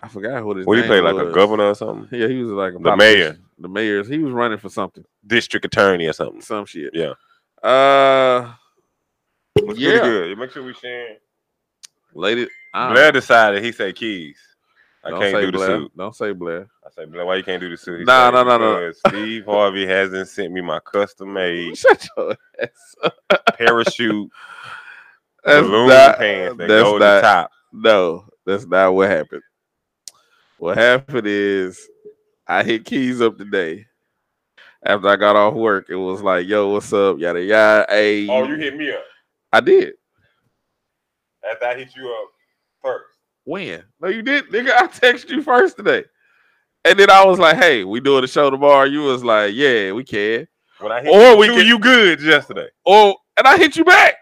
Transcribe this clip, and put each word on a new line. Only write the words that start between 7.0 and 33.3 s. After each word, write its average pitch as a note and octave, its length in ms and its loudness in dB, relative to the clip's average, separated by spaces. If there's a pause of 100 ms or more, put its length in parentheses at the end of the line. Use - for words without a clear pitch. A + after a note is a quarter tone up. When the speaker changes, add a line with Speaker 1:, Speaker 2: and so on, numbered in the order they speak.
Speaker 1:
Uh, C3 840 2 (1040)
Speaker 2:
What's G#3 260 -4
Speaker 1:
yeah. F3 180 0
Speaker 2:
good, A#3+ 40 0 (280)
good? G2+ 80 -14
Make B2+ 140 -14
sure C#3+ 100 -18
we B2+ 120 -18
share. A#2+ 420 -16 (1000)
Speaker 1:
Lady, A2 320 -4 (260)
I A#2+ 200 -6
Speaker 2:
Blair C#3+ 180 6
decided A2+ 540 2
he A#2 80 -8
said, G2 240 -8
"Keys, F#2+ 420 -12 (680)
I - 60 -12
Speaker 1:
Don't F2 100 -8
Speaker 2:
can't G2+ 140 -2
Speaker 1:
say G#2 60 -2
Speaker 2:
do F#2+ 100 -4
the F#2 80 -6
Speaker 1:
Blair. F#2+ 100 -4
Speaker 2:
suit." E2 280 -6
Speaker 1:
Don't G2 200 -14
say G#2+ 160 -8
Blair. F2 360 -12 (180)
Speaker 2:
I - 40 -20
say, E2 160 -20
"Blair, E2+ 200 -12
why F#2 80 -4
you F#2+ 80 -6
can't F#2 180 -8
do F2+ 80 -12
the E2+ 80 -14
suit?" F2 220 -14
He E2+ 60 -10
Speaker 1:
Nah, B2+ 240 4
Speaker 2:
said, B2 60 0
Speaker 1:
nah, B2+ 100 4
nah, B2 140 2
nah. A2 200 0
Speaker 2:
"Because E2+ 220 -12
Steve A2 440 -6
Harvey G2+ 400 -2
hasn't F#2+ 440 -4
sent F2+ 240 -10
me F#2 80 -8
my E2 180 -8
custom G2 540 -8
made." F2 460 -8
Speaker 1:
<laughs> - 0 -
Shut - 380 0
your F2 200 -8 (260)
ass - 400 -18
up. - 140 -6 (420)
Speaker 2:
Parachute, A2+ 720 -4 (1000)
Speaker 1:
<laughs> - 140 -20
That's D3 220 4
Speaker 2:
balloon A2 220 2
Speaker 1:
not, C3+ 300 6
Speaker 2:
pants F#2+ 380 -4
that E2+ 120 -10
Speaker 1:
that's A2 160 4
Speaker 2:
go G#2 140 2
to G2 60 6
Speaker 1:
not, G2+ 120 6
Speaker 2:
the G2 40 4
top. G2 300 2 (220)
Speaker 1:
no, G#2 560 0 (180)
that's G2 200 -6
not F#2 280 2
what F#2+ 160 2
happened. D2+ 320 -6 (1160)
What E2+ 200 -6
happened B2 480 0
is G2+ 640 -4 (580)
I F#2 160 -2
hit A2 220 -4
Keys B2+ 360 -6
up A2 180 -2